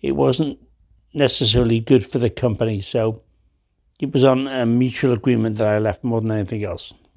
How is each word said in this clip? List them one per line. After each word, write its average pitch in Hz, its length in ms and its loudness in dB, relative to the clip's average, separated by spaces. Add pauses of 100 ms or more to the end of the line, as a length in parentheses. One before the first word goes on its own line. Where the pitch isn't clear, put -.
it 139 100 -2
wasn't 139 460 0 (560)
necessarily 120 640 2
good 120 260 4
for - 120 -6
the 117 120 0
company. 110 520 -2
So 110 400 -4 (760)
it 135 120 -6
was 127 120 2
on 135 220 4
a 131 200 -2
mutual 123 460 2
agreement 113 460 0
that 110 100 2
I 107 100 2
left 107 260 -2
more 117 160 0
than 110 100 -4
anything 107 340 -4
else. 90 280 -10 (240)